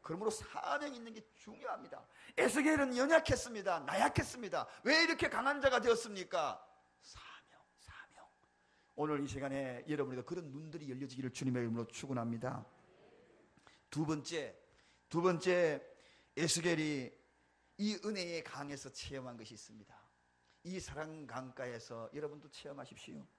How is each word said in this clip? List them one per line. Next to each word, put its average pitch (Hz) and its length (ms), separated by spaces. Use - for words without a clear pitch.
그러므로 208 260
사명이 - 640
있는 233 160
게 214 220
중요합니다. - 720
에스겔은 277 580
연약했습니다. 247 840
나약했습니다. 185 880
왜 311 200
이렇게 320 240
강한 277 320
자가 254 220
되었습니까? 190 840
사명, - 580
사명. - 480
오늘 147 260
이 143 60
시간에 135 640
여러분에게 131 340
그런 175 280
눈들이 151 380
열려지기를 127 440
주님의 123 300
이름으로 113 240
축원합니다. 120 760
두 156 160
번째, 147 520
두 165 120
번째, 175 640
에스겔이 156 720
이 208 260
은혜의 175 400
강에서 143 480
체험한 127 420
것이 110 200
있습니다. 107 380
이 180 160
사랑 156 480
강가에서 120 840
여러분도 147 360
체험하십시오. - 760